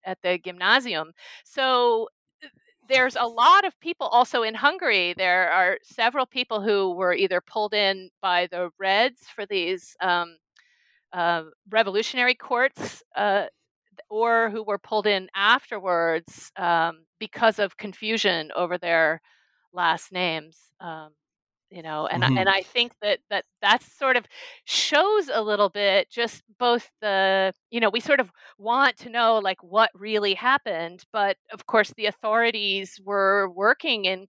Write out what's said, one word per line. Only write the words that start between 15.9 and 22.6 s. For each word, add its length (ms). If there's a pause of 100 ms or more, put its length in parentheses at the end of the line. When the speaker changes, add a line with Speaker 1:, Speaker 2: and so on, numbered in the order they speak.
Speaker 1:
um, 500 (120)
because 400
of 200
confusion 760
over 240
their 420 (520)
last 400
names, 460 (220)
um, 300 (600)
you 120
know, 240
and 180
I, 40
Speaker 2:
Mm-hmm. 100
Speaker 1:
and 100
I 140